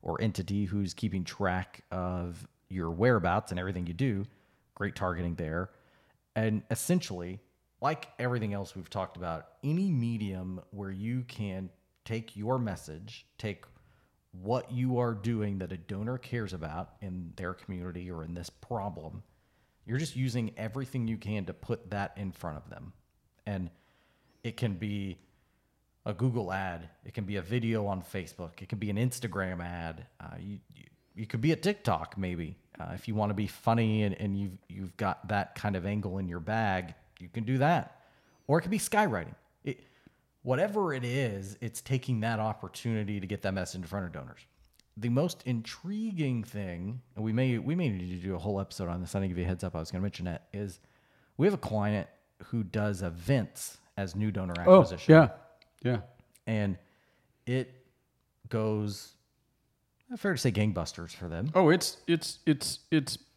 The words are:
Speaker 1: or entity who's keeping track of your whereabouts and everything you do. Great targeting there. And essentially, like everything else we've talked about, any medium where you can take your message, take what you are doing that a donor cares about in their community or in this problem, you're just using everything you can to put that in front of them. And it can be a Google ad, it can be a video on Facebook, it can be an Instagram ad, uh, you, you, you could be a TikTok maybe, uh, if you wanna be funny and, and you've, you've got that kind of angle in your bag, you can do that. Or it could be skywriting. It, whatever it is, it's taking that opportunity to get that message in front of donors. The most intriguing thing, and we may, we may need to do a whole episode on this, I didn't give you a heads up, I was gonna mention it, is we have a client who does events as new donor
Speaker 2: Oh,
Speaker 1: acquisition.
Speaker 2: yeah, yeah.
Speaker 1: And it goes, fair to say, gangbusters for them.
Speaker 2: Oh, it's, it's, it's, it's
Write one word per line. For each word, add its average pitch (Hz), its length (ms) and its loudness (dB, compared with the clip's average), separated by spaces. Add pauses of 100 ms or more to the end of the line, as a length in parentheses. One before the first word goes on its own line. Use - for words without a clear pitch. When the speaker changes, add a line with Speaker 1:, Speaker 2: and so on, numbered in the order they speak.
Speaker 1:
or - 200 -2
entity 98 440 0
who's 98 280 -2
keeping 95 300 -2
track 92 680 -4
of 90 540 -4 (240)
your 85 220 -2
whereabouts 95 600 4
and 90 80 -2
everything 90 280 -2
you 87 60 -4
do. 101 320 0 (500)
Great 101 200 -4
targeting 87 400 -2
there. 85 340 -4 (680)
And 110 340 0
essentially, 98 680 -2 (420)
like - 280 -2 (100)
everything 113 340 0
else 98 220 -6
we've 92 140 -10
talked 95 280 -4
about, 82 300 -6 (160)
any 175 280 2
medium 101 720 -2 (100)
where 101 200 -8
you 113 360 -4
can 95 420 -6 (360)
take 113 300 -6
your 113 240 0
message, 92 680 -8 (120)
take 104 260 -6 (680)
what 107 400 -4
you 127 260 0
are 120 160 2
doing 104 460 0
that 90 120 -4
a 92 60 -6
donor 104 400 -6
cares 110 360 -6
about 80 480 -8
in 90 360 -8
their 90 160 -4
community 90 580 -8
or 82 120 -6
in 85 100 -8
this 87 160 -8
problem, 95 720 -8 (640)
you're 123 140 -2
just 151 160 -4
using 123 420 0
everything 120 500 -4
you 113 100 -2
can 101 280 -4
to 87 80 -8
put - 380 -6
that 101 260 -4
in 98 140 -6
front 78 260 -8
of - 120 -14
them. - 240 -14 (520)
And 92 240 -2 (720)
it 113 140 -6
can 113 160 0
be 98 460 -4 (840)
a 107 80 -4
Google 113 380 0
ad, 87 380 -4 (160)
it - 80 -14
can 104 120 -4
be 101 100 -4
a 95 60 -2
video 113 440 0
on 95 160 -2
Facebook, 87 600 -10
it 92 80 -14
can 107 100 -4
be 104 100 -2
an 101 80 0
Instagram 95 680 -2
ad, 85 440 -6 (120)
uh, 82 200 -12
you, 98 180 -10 (160)
you, - 100 -20 (320)
you 110 120 -6
could 113 140 -2
be 151 100 6
a 156 40 6
TikTok 107 600 0
maybe, 87 400 -4 (220)
uh, 82 140 -6
if - 140 -8
you 110 80 -4
wanna 104 180 2
be 101 140 0
funny 110 560 4
and, 98 160 2
and 98 180 0
you've, 95 200 -4 (100)
you've 95 300 -10
got 95 300 -2
that 101 280 0
kind 104 200 0
of 87 100 -2
angle 101 320 0
in 95 100 -2
your 87 120 -4
bag, 95 540 0 (260)
you 90 100 -14
can 117 140 -4
do 127 160 2
that. 147 420 2 (460)
Or 147 100 6
it 165 60 4
could 180 80 -2
be 214 80 2
skywriting. 139 560 2 (280)
It, 135 160 -4 (600)
whatever 175 520 2
it 127 120 -2
is, 107 560 -2
it's 117 200 -6
taking 123 400 0
that 113 180 0
opportunity 107 800 -2
to 95 80 -6
get 98 160 -2
that 95 100 2
message 92 280 -2
in 85 60 -8
front 95 180 -4
of 85 60 -8
donors. 69 280 -12 (580)
The 113 120 -2
most 147 360 2
intriguing 151 1000 -2
thing, 98 580 -6 (140)
and 107 80 -4
we 110 80 0
may, 123 280 2
we 143 160 -2
may 175 140 2
need 90 200 -2
to 90 180 -6
do 95 80 0
a 82 40 -4
whole 98 200 0
episode 95 300 -4
on 87 120 -2
this, 85 140 -6
I 98 40 2
didn't 98 120 2
give 87 60 -2
you 90 80 0
a - 20 0
heads 90 160 -2
up, 90 120 -4
I 82 40 -2
was 80 120 -6
gonna 90 100 -2
mention 92 260 -2
it, 85 140 -4 (100)
is 101 280 -8 (580)
we 151 100 4
have 202 60 4
a - 40 -2
client 104 500 0 (380)
who 117 180 -2
does 104 400 0
events 90 760 -2 (180)
as 95 200 -4
new 107 160 2
donor 92 220 -2 (120)
Speaker 2:
Oh, 185 160 12
Speaker 1:
acquisition. 95 320 8
Speaker 2:
yeah, 156 160 12 (540)
yeah. 123 160 2 (480)
Speaker 1:
And 104 300 2 (680)
it 127 280 0 (760)
goes, 107 640 0 (1040)
fair 196 160 0
to 135 40 0
say, 123 140 2
gangbusters 87 600 0
for - 160 -10
them. 85 280 -4
Speaker 2:
Oh, 180 140 10
it's, - 280 4 (100)
it's, - 380 0
it's, - 340 2 (120)
it's 151 260 2 (200)